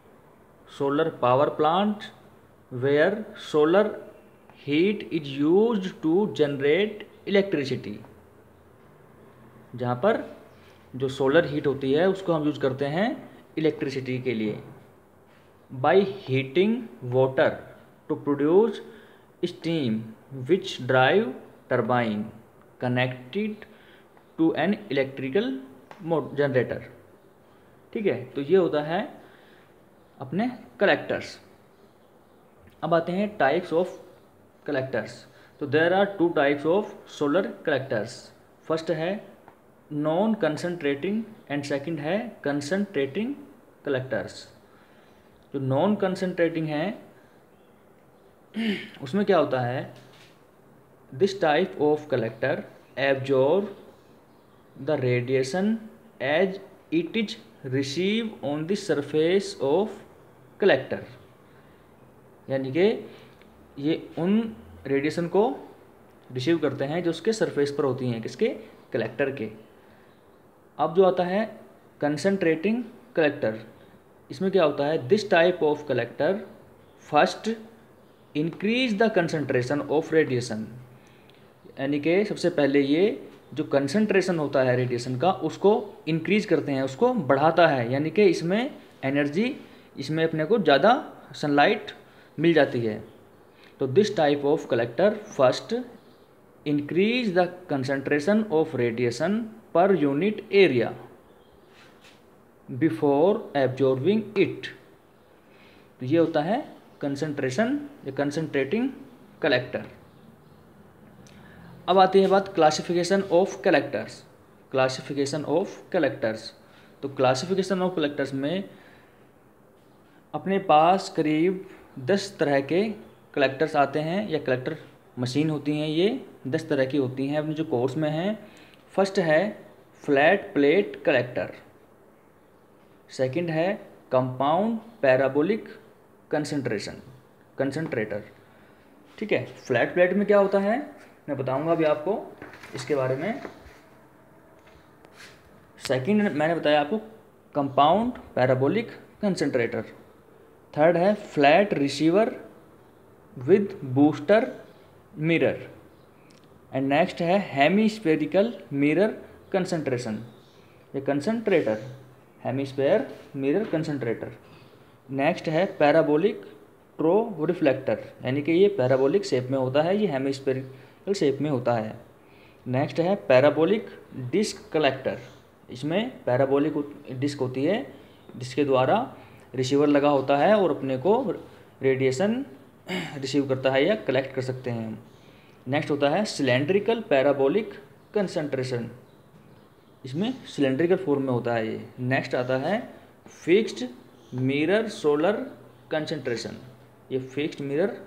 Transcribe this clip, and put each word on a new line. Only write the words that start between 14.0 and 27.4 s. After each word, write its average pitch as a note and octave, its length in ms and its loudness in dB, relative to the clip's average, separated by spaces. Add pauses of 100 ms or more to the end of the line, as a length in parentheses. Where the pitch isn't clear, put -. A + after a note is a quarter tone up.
के B2+ 120 -2
लिए। G#2+ 300 -4 (1120)
By D3 200 2 (360)
heating F3+ 500 0 (340)
water C3 360 4 (600)
to C#3+ 60 -4 (120)
produce D#3+ 440 4 (720)
steam D3+ 540 -2 (440)
which F3+ 260 0 (120)
drive C3+ 500 4 (420)
turbine A2+ 500 0 (600)
connected B2+ 720 -4 (840)
to E3 140 4
an F3+ 220 0 (140)
electrical C3+ 600 -2 (560)
mo-, D3 220 -2
generator। C3 520 0 (1120)